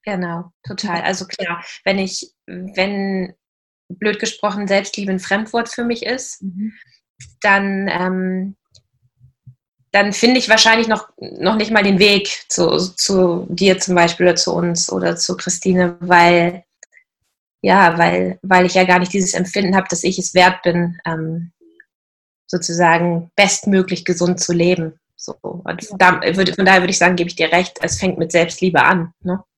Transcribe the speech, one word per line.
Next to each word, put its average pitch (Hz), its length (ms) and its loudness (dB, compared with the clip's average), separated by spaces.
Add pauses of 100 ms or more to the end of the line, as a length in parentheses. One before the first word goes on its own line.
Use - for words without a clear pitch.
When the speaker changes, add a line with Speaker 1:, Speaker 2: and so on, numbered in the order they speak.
Speaker 1:
Genau, 180 480 -8 (120)
total. 185 340 -8
Speaker 2:
Ja. - 60 -8
Speaker 1:
Also 185 220 -4
klar, 175 380 -10 (200)
wenn 196 140 0
ich, - 340 -8 (140)
wenn, 196 880 -6 (540)
blöd 208 320 -4
gesprochen, 202 480 -6
Selbstliebe 196 440 -2
ein 185 80 -2
Fremdwort 220 500 -4
für 240 140 -6
mich 233 220 -4
ist, 254 360 -8
Speaker 2:
Mhm. 190 300 -8 (720)
Speaker 1:
dann, 196 460 0
ähm, 185 680 -4 (1400)
dann 202 220 2
finde 254 240 4
ich - 120 -2
wahrscheinlich 226 380 4
noch, 214 200 -2 (100)
noch - 380 -2
nicht 214 160 -2
mal 214 120 4
den 196 160 4
Weg 202 480 2
zu, 165 280 0 (200)
zu 185 540 0
dir 185 300 2
zum 180 160 -2
Beispiel 170 300 2
oder 175 100 4
zu 170 180 -2
uns 170 380 -2
oder 180 240 -2
zu 180 200 -4
Christine, 180 640 0
weil, 175 640 4 (1000)
ja, 185 360 4
weil, 185 440 0
weil 185 240 4
ich 180 80 -2
ja 185 100 4
gar 185 160 4
nicht 180 120 -4
dieses 185 220 -2
Empfinden 185 420 -2
habe, 190 140 0
dass - 140 -6
ich 185 140 -2
es - 160 -8
wert 185 280 4
bin, 175 440 -2
ähm, 165 460 -6 (960)
sozusagen 170 880 0
bestmöglich 190 680 2
gesund 175 360 0
zu - 140 -2
leben. 170 440 0 (180)
So, - 260 -16
und - 480 -10
Speaker 2:
Ja. 196 80 -14
Speaker 1:
da 185 220 4 (160)
würde, 185 180 0
von 190 120 0
daher 185 160 6
würde 180 100 -2
ich 180 60 -2
sagen, 180 180 4
gebe 170 140 -2
ich - 60 -14
dir 160 160 0
recht, 180 300 0
es - 160 -6
fängt 185 200 -2
mit 156 140 -4
Selbstliebe 170 520 2
an, 170 280 2 (100)
ne? 180 220 -6 (140)